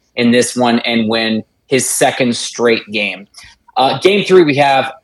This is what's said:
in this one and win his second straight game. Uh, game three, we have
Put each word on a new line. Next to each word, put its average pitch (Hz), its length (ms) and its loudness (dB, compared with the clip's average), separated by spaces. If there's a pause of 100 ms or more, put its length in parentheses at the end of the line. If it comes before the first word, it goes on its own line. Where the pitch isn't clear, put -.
(160)
in 120 160 2
this 120 240 0
one 120 240 0
and 117 280 -2
win 113 360 -2 (240)
his 131 200 0
second 127 480 0
straight 113 520 -2
game. 101 400 -8 (500)
Uh, 135 220 0
game 196 260 2
three, 185 180 6
we 147 120 2
have 135 360 0 (120)